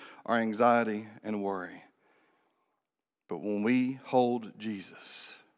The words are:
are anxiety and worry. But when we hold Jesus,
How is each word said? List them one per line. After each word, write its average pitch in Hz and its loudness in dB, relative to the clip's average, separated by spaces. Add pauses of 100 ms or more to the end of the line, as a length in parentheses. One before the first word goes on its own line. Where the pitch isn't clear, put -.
(260)
are 117 2
anxiety 113 2 (160)
and 107 -2
worry. 90 -4 (1500)
But 87 -8
when 101 -2
we 127 2
hold 120 2
Jesus, - -10 (220)